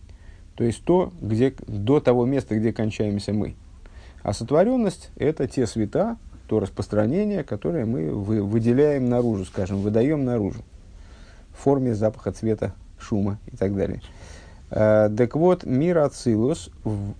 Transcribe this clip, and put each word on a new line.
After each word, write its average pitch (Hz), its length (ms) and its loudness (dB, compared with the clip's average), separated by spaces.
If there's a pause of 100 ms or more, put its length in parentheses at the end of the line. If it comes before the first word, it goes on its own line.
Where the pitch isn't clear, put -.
(560)
То - 80 -2
есть 117 200 -2
то, 175 280 2 (100)
где, 110 340 0 (100)
до 110 360 0
того 123 240 4
места, 131 300 -2
где 110 160 2
кончаемся 107 640 -2
мы. 104 220 -4 (640)
А - 120 -2
сотворенность — 185 800 0
это 143 320 0
те 127 180 0
света, 139 520 -2 (300)
то 110 120 2
распространение, 131 840 0
которое 151 420 -4
мы 113 260 -2
вы-, 104 320 0
выделяем 123 640 2
наружу, 120 380 2
скажем, 98 340 -4
выдаем 117 460 2
наружу 113 360 -2 (920)
в - 100 -18
форме 131 320 2
запаха, 107 380 -2
цвета, 107 400 -2 (260)
шума 101 400 -2 (120)
и - 40 -14
так 98 200 -2
далее. 95 260 -2 (680)
Э, 107 480 4
так 120 180 2
вот, 175 280 2
мир 160 360 2
Ацилус 127 720 0 (140)
в-, 101 360 -4